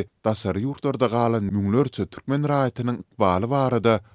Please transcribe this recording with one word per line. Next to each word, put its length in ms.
daşary 400
ýurtlarda 460
galan 340
müňlerçe 640
türkmen 360
raýatynyň 600
ykbaly 480
barada 500